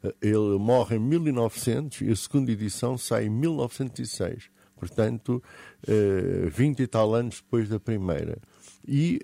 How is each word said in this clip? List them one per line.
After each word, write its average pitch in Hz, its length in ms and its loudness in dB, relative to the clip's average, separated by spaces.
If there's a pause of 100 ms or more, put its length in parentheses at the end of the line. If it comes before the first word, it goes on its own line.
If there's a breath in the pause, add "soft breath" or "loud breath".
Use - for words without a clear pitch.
Eh, 101 180 -4
ele 107 380 4
morre 117 380 2
em - 20 0
mil 156 280 0
e 147 40 2
novecentos 123 720 -2
e 104 100 0
a 107 40 2
segunda 131 360 0
edição 107 460 -2
sai 113 280 -2
em 107 40 -2
mil 139 240 0
novecentos 131 460 -6
e 120 120 -8
seis. - 380 -6 (260 soft breath)
Portanto, 117 680 -2 (460 loud breath)
eh, 92 600 2
vinte 135 320 2
e 127 60 0
tal 110 280 2
anos 120 260 -2
depois 113 280 0
da 107 100 -2
primeira. 87 580 -2 (500 loud breath)
E, 151 360 2